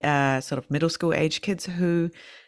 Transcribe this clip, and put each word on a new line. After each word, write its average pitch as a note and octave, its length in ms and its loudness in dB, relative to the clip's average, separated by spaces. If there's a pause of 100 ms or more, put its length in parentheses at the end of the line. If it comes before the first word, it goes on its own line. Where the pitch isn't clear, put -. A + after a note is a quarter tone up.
uh, C#3 380 2
sort C3 200 -6
of - 120 -8
middle D3+ 180 0
school E3 240 0
age D#3 280 0
kids F#3+ 240 -4
who E3+ 440 0 (380)